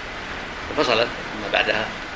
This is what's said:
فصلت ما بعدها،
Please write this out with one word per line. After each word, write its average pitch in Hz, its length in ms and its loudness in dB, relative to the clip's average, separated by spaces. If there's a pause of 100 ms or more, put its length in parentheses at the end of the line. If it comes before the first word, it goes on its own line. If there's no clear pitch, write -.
(760)
فصلت 120 320 4 (340)
ما 101 100 -4
بعدها، 107 360 4 (280)